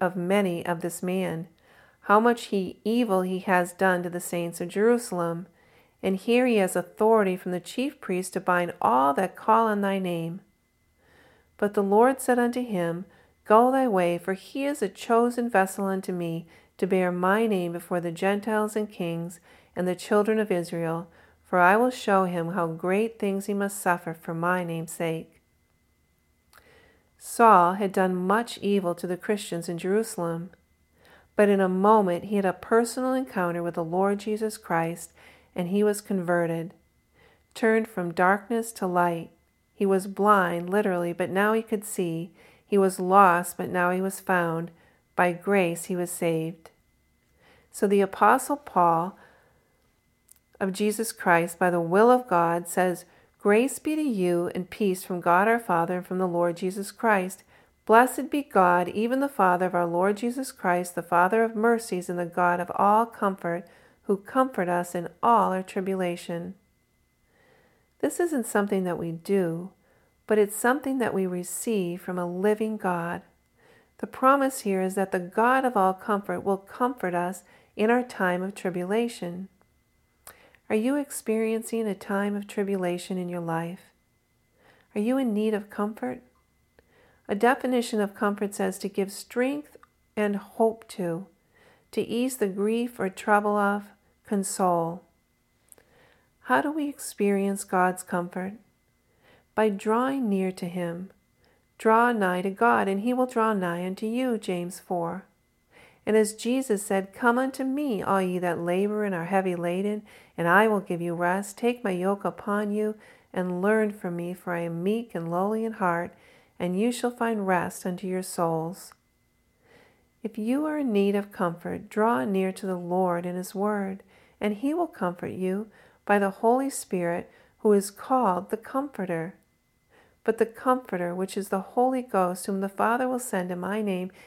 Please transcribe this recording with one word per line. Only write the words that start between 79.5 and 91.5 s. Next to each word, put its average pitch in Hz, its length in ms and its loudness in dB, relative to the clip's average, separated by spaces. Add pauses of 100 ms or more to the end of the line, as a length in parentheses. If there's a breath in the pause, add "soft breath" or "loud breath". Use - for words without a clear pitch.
Are 214 60 2
you 247 200 0
experiencing 226 920 -4
a 202 80 -2
time 202 420 -4
of 202 100 -8
tribulation 185 720 -4
in 180 140 -6
your 175 100 -6
life? 170 500 -6 (1040 soft breath)
Are 214 60 -2
you 240 160 0
in 254 160 0
need 214 220 0
of 208 160 -6
comfort? 233 520 -6 (1040 soft breath)
A 208 80 -4
definition 240 680 2
of 202 120 -4
comfort 202 400 -2
says 190 260 -4
to 196 100 -6
give 196 200 -2
strength 269 680 -6 (360)
and 208 220 0
hope 226 520 -2
to, 175 380 -6 (640 soft breath)